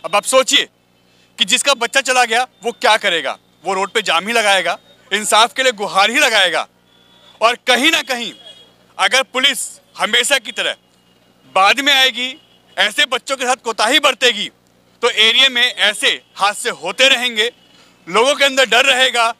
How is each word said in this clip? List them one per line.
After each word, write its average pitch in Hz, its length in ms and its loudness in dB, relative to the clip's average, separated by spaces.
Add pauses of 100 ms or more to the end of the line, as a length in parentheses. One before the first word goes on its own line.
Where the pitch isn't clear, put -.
अब 165 120 -6
आप 202 80 2
सोचिए 262 440 2 (720)
कि 226 60 -2
जिसका 254 280 0
बच्चा 240 280 0
चला 254 240 2
गया, 226 160 0 (220)
वो 233 80 -4
क्या 226 260 2
करेगा? 156 400 -2 (260)
वो 185 100 -4
रोड 190 180 -2
पे 220 100 -2
जाम 180 260 -2
ही 233 60 -6
लगाएगा, 196 440 0 (340)
इंसाफ 214 420 2
के 262 100 -4
लिए 262 100 2
गुहार 196 380 0
ही 277 80 0
लगाएगा। 190 480 0 (720)
और 240 160 2 (100)
कहीं 254 240 2
ना 311 120 0
कहीं 233 280 -6 (680)
अगर 196 260 0
पुलिस 262 360 -2 (380)
हमेशा 233 400 0
की 233 140 -8
तरह 165 240 -6 (800)
बाद 202 240 4
में 277 140 0
आएगी, 254 420 0 (420)
ऐसे 208 280 0
बच्चों 247 320 -6
के 254 80 -6
साथ 247 180 -2
कोताही 233 360 0
बरतेगी, 240 500 0 (520)
तो 240 80 0
एरिया 226 400 2
में 240 140 0
ऐसे 202 580 -2 (140)
हादसे 202 360 -2
होते 190 380 0
रहेंगे, 240 420 -2 (560)
लोगों 233 280 2
के 277 100 2
अंदर 269 220 2
डर 240 180 2
रहेगा। 247 540 2